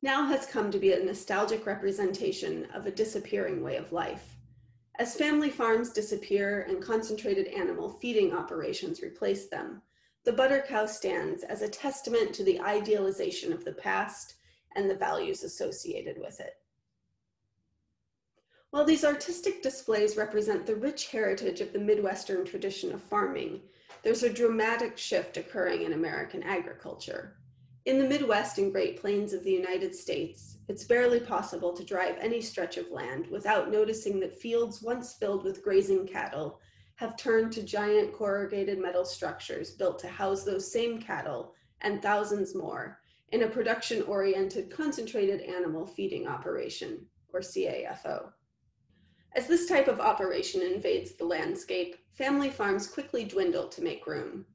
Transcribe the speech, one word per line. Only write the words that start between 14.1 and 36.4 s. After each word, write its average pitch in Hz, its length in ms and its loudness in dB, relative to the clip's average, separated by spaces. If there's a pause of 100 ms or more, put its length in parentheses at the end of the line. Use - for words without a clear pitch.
and 196 160 2
the 190 40 0
values 160 480 -2
associated - 800 -6
with - 200 -12
it. - 120 -12 (2250)
While 294 140 4
these 311 200 6
artistic 339 580 0
displays 214 540 2
represent 214 500 0
the 214 100 2
rich 269 320 -2
heritage 196 540 0
of 196 100 -4
the 202 60 -2
Midwestern 196 640 2
tradition 190 480 -4
of 202 100 -8
farming, - 580 -2 (420)
there's 226 220 4
a 226 80 4
dramatic 226 640 2
shift - 400 -2
occurring 180 440 -2
in 160 120 0
American 151 480 -2
agriculture. - 960 -6 (480)
In 262 140 6
the 262 80 6
Midwest 254 500 2
and 196 140 2
Great 190 280 0
Plains 202 320 0
of 180 120 -4
the 190 80 2
United 185 420 0
States, - 640 -6 (100)
it's 202 160 -8
barely 240 380 4
possible 180 520 -2
to 175 120 -8
drive 180 340 0
any 226 220 0
stretch - 380 -4
of 170 120 -6
land 135 380 -6
without 202 420 2
noticing 214 480 2
that 185 180 -4
fields 233 460 -2
once 247 320 -4
filled 202 300 -2
with 190 180 -4
grazing 196 420 6
cattle 156 540 -6 (380)